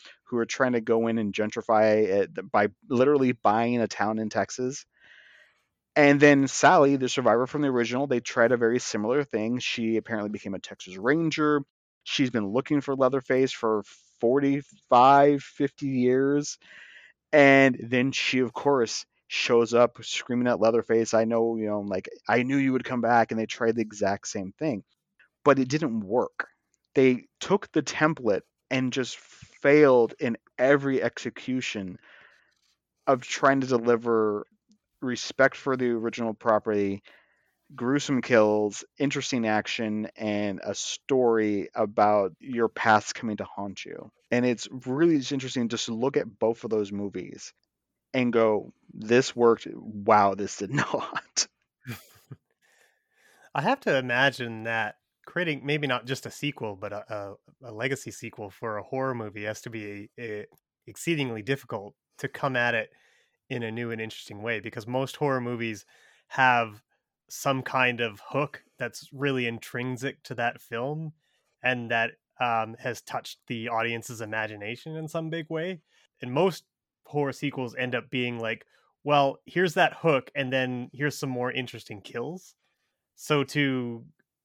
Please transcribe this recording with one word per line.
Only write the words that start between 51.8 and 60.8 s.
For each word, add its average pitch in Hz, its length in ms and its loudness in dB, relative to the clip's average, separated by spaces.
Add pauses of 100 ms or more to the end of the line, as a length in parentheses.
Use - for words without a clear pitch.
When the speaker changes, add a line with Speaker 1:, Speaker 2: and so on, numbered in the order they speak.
Speaker 2:
I 143 60 0
have 240 200 0
to 151 160 0
imagine 123 640 0
that 113 320 -4 (300)
creating 165 400 -6
maybe 147 220 -2
not 123 180 -2
just 127 200 -8
a 113 60 -10
sequel, 113 440 -8
but 101 160 -12
a, 104 140 -12 (580)
a, 120 60 -16
a - 20 -16
legacy 120 400 -10
sequel 107 380 -16
for 107 280 -10
a 101 60 -10
horror 131 320 -8
movie 107 280 -12
has 107 180 -10
to - 80 -16
be, 104 400 -14 (120)
uh, 107 220 -12 (440)